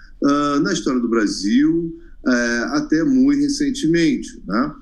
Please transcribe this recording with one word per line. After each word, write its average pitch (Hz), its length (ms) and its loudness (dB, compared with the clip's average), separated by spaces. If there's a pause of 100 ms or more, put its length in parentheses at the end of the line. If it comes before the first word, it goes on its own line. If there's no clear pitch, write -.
(240)
ah, 143 360 0
na 190 120 0
história 131 280 -2
do 117 80 -2
Brasil, 117 880 0 (300)
eh, 120 460 0
até 151 320 0
muito 139 360 4
recentemente, 143 1040 0
né? 127 360 -2